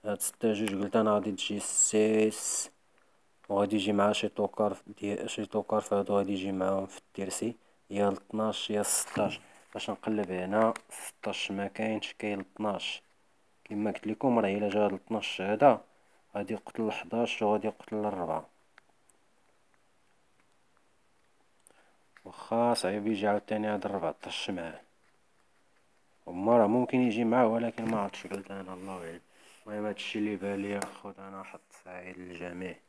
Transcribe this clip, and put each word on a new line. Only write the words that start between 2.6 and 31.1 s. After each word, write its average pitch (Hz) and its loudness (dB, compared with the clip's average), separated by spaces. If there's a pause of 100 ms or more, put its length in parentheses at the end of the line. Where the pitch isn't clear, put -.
وغادي 101 2
يجي 104 2
معاها 101 6
شي 104 0
طوكار 101 0 (100)
دي-، 101 -6
شي 104 -6
طوكار، 107 0
فهادو 101 0
غادي 101 2
يجي 95 -2
معاهم 95 0
في - -14
التيرسي، 101 -6 (340)
يا 101 2
الاثناش 107 -2
يا 107 2
الستاش. - 0 (340)
باش 110 -6
نقلب 104 -2
هنا، 101 2 (160)
ستاش - -8
ما 98 -2
كاينش، 107 -4
كاين 104 -4
الاثناش. - -4 (640)
كيما 107 -2
قلت - -8
لكم، 117 2
راه 101 4
إلا 104 0
جا 104 4
الاثناش 98 -4
هذا، 107 6 (560)
غادي 104 -4
يقتل - -8
الحداش 113 -2
وغادي 107 2
يقتل - -6
الربعة. 95 -2 (3750)
واخا 117 2
صعيب 104 0
يجي 104 0
عاوتاني 107 0
هاد 104 -2
الربعتاش 92 -4
معاه. 85 -8 (1500)
هما 98 4
راه 107 10
ممكن 123 4
يجي 120 2
معاه، 113 6
ولكن 113 0
ما 110 0
عرفتش، - -8
قلت 98 -8
انا 95 -10
الله 95 -10
اعلم. 85 -12 (460)
المهم، 104 -4
هادشي 104 -6
اللي 104 0
بان 98 -4
ليا، 101 -4
خود 98 -8